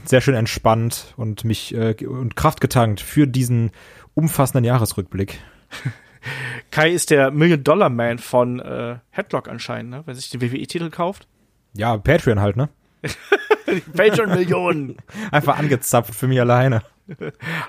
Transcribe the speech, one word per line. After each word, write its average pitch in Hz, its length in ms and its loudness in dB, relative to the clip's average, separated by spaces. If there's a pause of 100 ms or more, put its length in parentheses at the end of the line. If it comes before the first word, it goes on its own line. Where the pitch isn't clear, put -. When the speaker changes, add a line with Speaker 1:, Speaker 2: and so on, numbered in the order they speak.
Speaker 1:
sehr 127 160 4
schön 135 140 4
entspannt 113 840 0
und 110 280 -6
mich, 113 280 -2
äh, 113 220 0
ge-, - 140 -8
und 123 260 -6
Kraft - 260 -2
getankt 117 400 2
für 151 280 2
diesen 120 420 0 (440)
umfassenden 143 500 2
Jahresrückblick. 107 760 -2 (320)
Speaker 2:
<laughs> - 1040 -12
Kai 156 180 2
ist 175 200 -2
der 139 200 6
Million-Dollar-Man 147 880 2
von, 123 400 0
äh, 123 380 -8 (140)
Headlock - 380 -6
anscheinend, 117 440 -10
ne? 139 120 -14
Wenn 127 120 -14
sich 135 140 -14
den 123 100 -8
W 123 100 0
W 131 60 -4
E-Titel 165 340 -6
kauft. 175 380 -6 (460)
Speaker 1:
Ja, 110 220 0
Patreon 120 440 2
halt, 101 160 0
ne? 135 140 0 (340)
Speaker 2:
<laughs> 143 60 -6 (840)
Patreon-Millionen. 180 1000 2 (180)
Speaker 1:
<laughs> 208 160 -10
Einfach 147 300 2
angezapft 131 520 0
für 127 140 -4
mich 127 140 2
alleine. 120 420 4 (880)